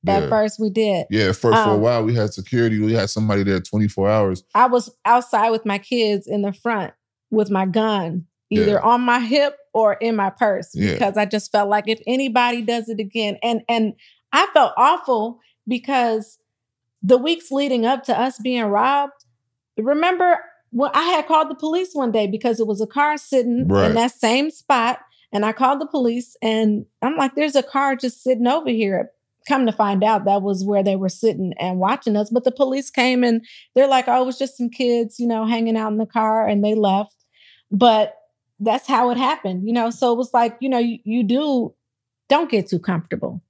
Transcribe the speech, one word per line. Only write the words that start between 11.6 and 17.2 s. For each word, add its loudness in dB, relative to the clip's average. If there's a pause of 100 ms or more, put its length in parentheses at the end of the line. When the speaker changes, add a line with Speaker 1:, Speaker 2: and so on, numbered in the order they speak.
Speaker 1:
like 0
if -4
anybody 0
does -4
it -6
again, -4
and, -2
and 0 (380)
I 2
felt 4
awful 0 (280)
because -2 (640)
the 6
weeks -2